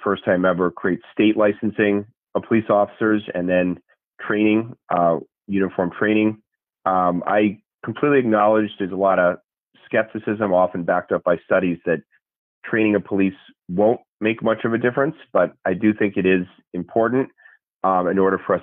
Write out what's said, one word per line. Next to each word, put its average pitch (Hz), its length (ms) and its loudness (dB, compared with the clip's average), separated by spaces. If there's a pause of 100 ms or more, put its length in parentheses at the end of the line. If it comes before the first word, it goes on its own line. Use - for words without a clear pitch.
first 98 220 -4
time 90 200 0
ever, 90 260 0
create 87 280 -4 (120)
state 107 260 2
licensing 104 680 0 (300)
of 101 120 -4
police 113 220 0
officers 107 520 0 (120)
and 90 160 -4
then 90 300 0 (420)
training, 110 540 0 (140)
uh, 85 280 2 (300)
uniform 95 500 -2
training. 107 440 0 (440)
Um, 90 420 0
I 104 320 0 (240)
completely 143 360 0
acknowledge 107 500 2 (100)
there's 92 120 -6
a 95 40 -8
lot 95 240 2
of 90 180 2 (480)
skepticism, 110 680 -2
often 90 300 2
backed 90 280 -2
up 90 120 -2
by 85 220 2
studies, 92 400 0
that 82 160 -2 (640)
training 110 300 0
of 95 80 0
police 98 300 -2 (360)
won't 104 300 2 (220)
make 110 200 -2
much 110 220 -2
of 113 100 -2
a 113 40 2
difference, 123 380 -2 (180)
but 90 200 2 (120)
I 95 80 0
do 107 200 2
think 104 240 -2
it 92 80 0
is 92 200 2 (280)
important, 117 560 -2 (540)
um, 92 240 0
in 92 100 0
order 95 280 2
for 95 100 0
us 87 80 -2